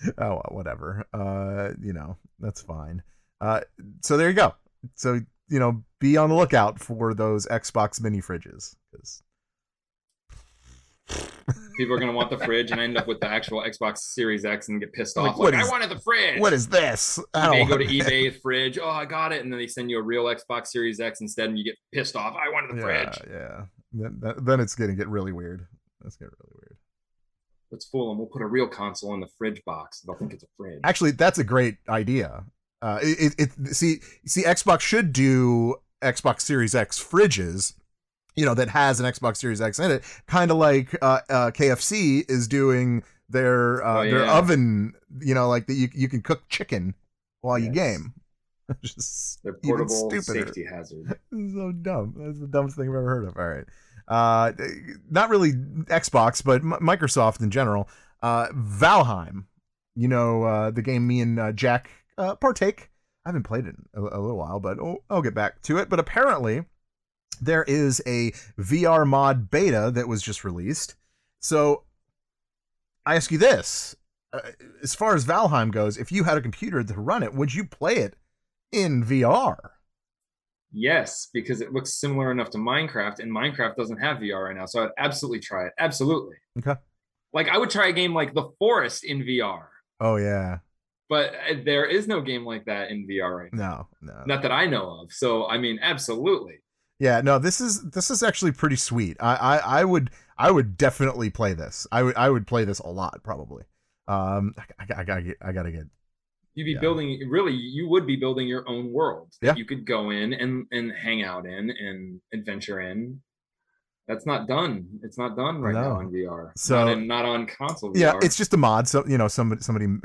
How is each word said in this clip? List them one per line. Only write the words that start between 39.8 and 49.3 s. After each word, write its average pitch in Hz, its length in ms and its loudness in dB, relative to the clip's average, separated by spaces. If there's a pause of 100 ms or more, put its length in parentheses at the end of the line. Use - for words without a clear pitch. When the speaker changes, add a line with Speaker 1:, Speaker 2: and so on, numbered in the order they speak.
Speaker 1:
it, 135 120 0 (240)
kinda 170 280 4
like, 147 480 4
uh, 131 260 4
uh, 123 220 2
K 143 200 4
F 123 120 2
C 160 440 2
is 123 220 0
doing 127 540 2 (260)
their, 123 560 2
uh, 113 160 2
Speaker 2:
Oh, - 100 2
Speaker 1:
their - 140 4
Speaker 2:
yeah. 110 140 4
Speaker 1:
oven, 120 560 4 (260)
you 131 140 0
know, 123 140 4
like, 120 180 2
that 131 80 -2
you, 127 180 2
you 131 160 0
can 123 140 -4
cook - 260 -4
chicken 95 460 -4 (480)
while 123 160 0
you 113 80 0
Speaker 2:
Yes. 123 80 -4
Speaker 1:
game. 123 400 -2 (540)
<laughs> 135 140 -8
Just - 600 -10